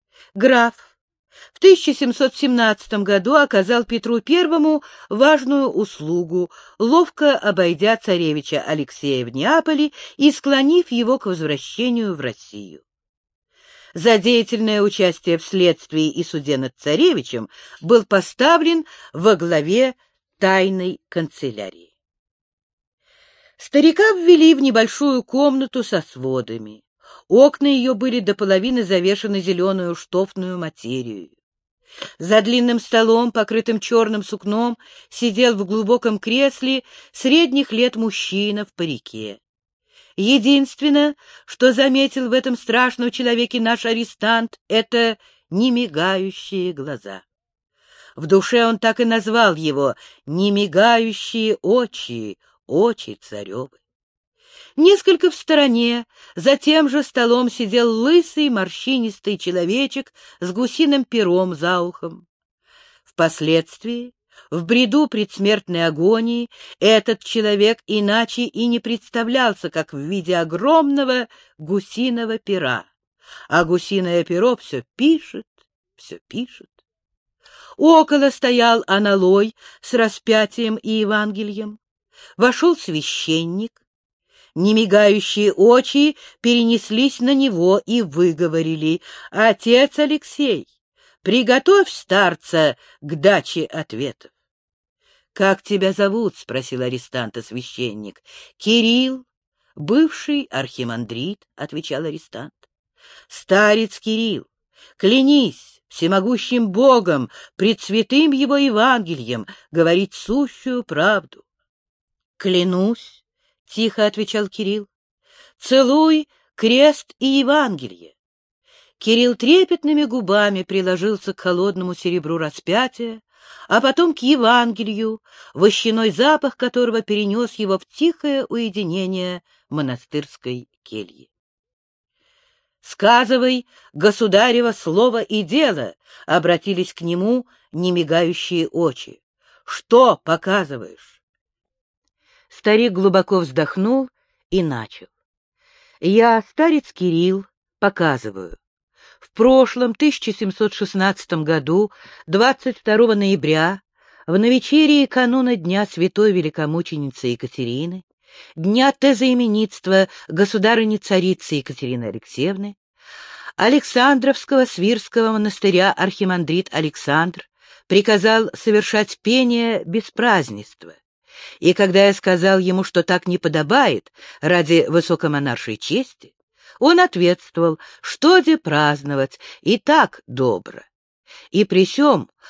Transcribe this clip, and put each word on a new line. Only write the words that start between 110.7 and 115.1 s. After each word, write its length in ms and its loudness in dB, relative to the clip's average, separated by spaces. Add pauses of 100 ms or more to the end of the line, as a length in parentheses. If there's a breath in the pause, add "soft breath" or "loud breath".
правду». 600 -4 (920)
«Клянусь», — 880 -2 (420)
тихо 400 -2
отвечал 440 -4
Кирилл. 380 -6 (680 soft breath)